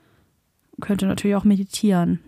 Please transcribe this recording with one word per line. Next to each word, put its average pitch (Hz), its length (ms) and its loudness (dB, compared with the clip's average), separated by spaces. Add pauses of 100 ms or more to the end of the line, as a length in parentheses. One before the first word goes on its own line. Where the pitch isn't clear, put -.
(800)
Könnt 202 220 -4
ihr 190 60 0
natürlich 202 280 -2
auch 190 80 -2
meditieren. 190 840 0